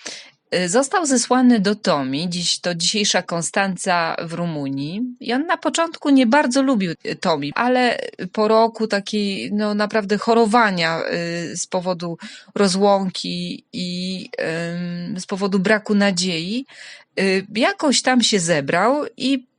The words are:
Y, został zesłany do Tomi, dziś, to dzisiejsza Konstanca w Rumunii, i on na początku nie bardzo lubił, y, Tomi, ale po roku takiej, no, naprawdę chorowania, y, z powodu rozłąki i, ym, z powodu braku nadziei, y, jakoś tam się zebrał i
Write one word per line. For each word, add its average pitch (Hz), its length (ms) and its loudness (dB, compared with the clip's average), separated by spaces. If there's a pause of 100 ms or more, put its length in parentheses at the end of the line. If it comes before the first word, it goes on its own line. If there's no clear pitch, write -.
(540)
Y, 180 140 0
został 277 380 2
zesłany 247 540 4
do 202 140 2
Tomi, 147 540 -2
dziś, 175 320 -4
to 175 140 -4
dzisiejsza 196 480 0
Konstanca 175 1000 -2
w 165 100 -8
Rumunii, 156 680 -4 (180)
i 226 120 -6
on 277 140 0
na 349 100 -2
początku 330 540 -2
nie 262 160 6
bardzo 269 360 4
lubił, 196 320 0 (120)
y, - 100 -4
Tomi, 147 380 0
ale 247 440 2 (340)
po 214 160 2
roku 220 380 4
takiej, 202 640 -2
no, 208 220 -2
naprawdę 208 440 0
chorowania, 208 840 4
y, 170 540 -4
z - 100 -6
powodu 175 520 -4 (360)
rozłąki 190 1200 0
i, 180 560 -6 (800)
ym, 180 120 -8
z - 60 -12
powodu 196 320 -2
braku 214 360 0
nadziei, 190 720 0 (540)
y, 190 340 0
jakoś 302 480 2
tam 254 200 4
się 202 180 2
zebrał 170 640 2 (120)
i 262 300 -2 (120)